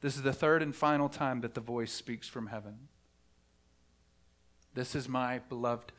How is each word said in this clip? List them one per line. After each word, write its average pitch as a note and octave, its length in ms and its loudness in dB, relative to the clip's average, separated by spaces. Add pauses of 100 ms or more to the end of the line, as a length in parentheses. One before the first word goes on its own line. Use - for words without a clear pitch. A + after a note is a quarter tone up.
This C#3 140 0
is C#3 80 -6
the C3 100 4
third D#3 300 6
and D3 120 -2
final D3 320 4
time C3 340 0
that A2+ 120 -4
the B2 80 -4
voice A#2 320 -4
speaks - 340 -8
from A2+ 200 -8
heaven. G#2+ 420 -12 (1800)
"This B2+ 220 -4
is C3 120 -4
my B2+ 300 0
beloved A#2+ 600 -2